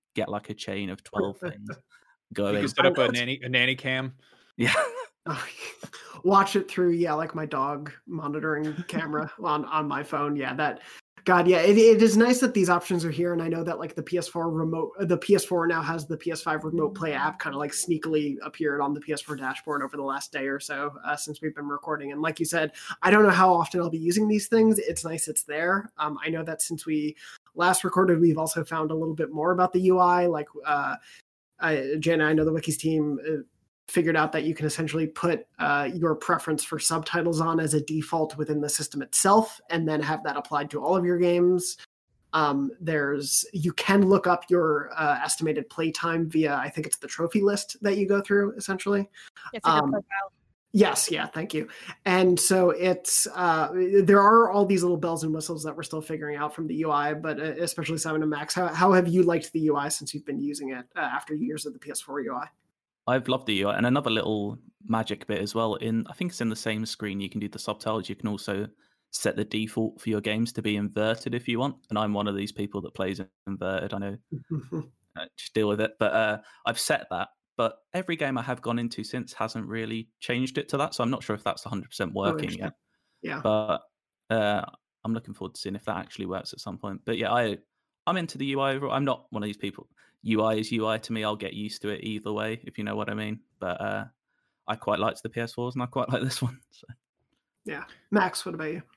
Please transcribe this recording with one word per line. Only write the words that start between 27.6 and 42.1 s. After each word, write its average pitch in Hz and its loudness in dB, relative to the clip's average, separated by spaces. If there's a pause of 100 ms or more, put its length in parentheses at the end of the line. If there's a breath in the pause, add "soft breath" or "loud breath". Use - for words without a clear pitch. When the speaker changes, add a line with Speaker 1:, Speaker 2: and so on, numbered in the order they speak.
Speaker 3:
recorded, 180 4
we've 160 6
also 160 -2
found 156 -2
a - -2
little 160 -2
bit 151 -4
more 156 0
about 180 2
the 185 2
U 185 6
I. 180 6
Like, 151 0 (160)
uh, 143 0 (640 soft breath)
I, 147 0
Jana, 156 4
I 156 4
know 156 4
the 156 4
Wikis 160 -2
team, 151 0 (100)
uh, 147 -2 (460)
figured 165 2
out 156 2
that 151 -2
you 156 0
can 151 -4
essentially 156 -2
put, - -2 (120)
uh, 143 0
your 160 2
preference 156 -2
for 160 -6
subtitles 165 0
on 165 2
as 156 2
a 151 4
default 156 -2
within 151 -2
the 147 -2
system 147 -4
itself, 208 4 (100)
and 165 0
then 156 2
have 156 -2
that 147 -2
applied 143 -4
to 147 -4
all 170 4
of 180 2
your 175 2
games. 175 4 (560 loud breath)